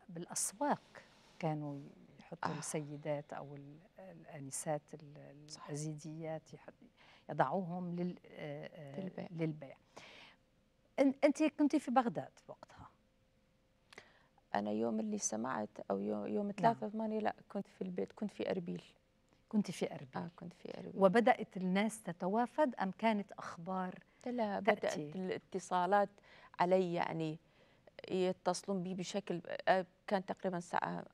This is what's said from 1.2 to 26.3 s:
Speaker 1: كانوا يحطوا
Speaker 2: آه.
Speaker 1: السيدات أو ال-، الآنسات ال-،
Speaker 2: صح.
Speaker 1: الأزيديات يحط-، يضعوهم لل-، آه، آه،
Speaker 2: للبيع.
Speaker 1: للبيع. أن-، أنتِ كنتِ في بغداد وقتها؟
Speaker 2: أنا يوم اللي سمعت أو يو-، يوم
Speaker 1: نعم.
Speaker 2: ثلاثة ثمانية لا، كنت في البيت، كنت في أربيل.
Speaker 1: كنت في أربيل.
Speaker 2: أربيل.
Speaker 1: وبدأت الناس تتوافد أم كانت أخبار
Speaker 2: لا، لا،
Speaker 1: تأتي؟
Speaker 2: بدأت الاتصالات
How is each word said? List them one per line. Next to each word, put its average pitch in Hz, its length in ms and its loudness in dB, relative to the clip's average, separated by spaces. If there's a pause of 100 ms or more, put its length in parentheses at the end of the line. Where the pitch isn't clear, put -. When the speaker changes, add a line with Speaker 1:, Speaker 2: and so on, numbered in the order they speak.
Speaker 1:
كانوا 147 420 -2 (380)
يحطوا - 360 -4
Speaker 2:
آه. 170 40 -6
Speaker 1:
السيدات 147 760 -4
أو 143 240 -10
ال-، 143 220 -16 (200)
الآنسات 156 960 -6
ال-، 147 560 -18
Speaker 2:
صح. - 160 -16
Speaker 1:
الأزيديات 156 880 -6
يحط-، - 760 -18
يضعوهم 170 680 0
لل-، 175 300 -2
آه، 151 480 -10
آه، 143 260 -12
Speaker 2:
للبيع. 185 300 -8
Speaker 1:
للبيع. 156 460 -4 (1200)
أن-، 269 140 6 (100)
أنتِ 302 180 6
كنتِ 302 340 4
في 277 140 0
بغداد 220 420 0 (160)
وقتها؟ - 420 -18 (1600)
Speaker 2:
أنا 208 160 2
يوم 214 300 2
اللي 214 180 -2
سمعت 214 500 -2 (220)
أو 196 80 2
يو-، 208 280 -2
يوم 208 200 0
Speaker 1:
نعم. 202 120 -4
Speaker 2:
ثلاثة 226 300 4
ثمانية 214 320 -2
لا، 214 140 -2 (140)
كنت 202 180 -6
في - 160 -10
البيت، 190 300 -4
كنت 208 180 -4
في - 200 -4
أربيل. 180 320 -4 (680)
Speaker 1:
كنت 208 220 0
في - 240 -4
أربيل. 170 360 -8 (460)
Speaker 2:
أربيل. - 200 -10
Speaker 1:
وبدأت 208 600 6
الناس 190 460 2
تتوافد 226 720 2
أم 190 160 -2
كانت 214 420 0
أخبار 185 640 -4 (320)
Speaker 2:
لا، 247 40 -4
لا، 208 300 0
Speaker 1:
تأتي؟ 208 460 4
Speaker 2:
بدأت 151 100 -8
الاتصالات 185 920 2 (520)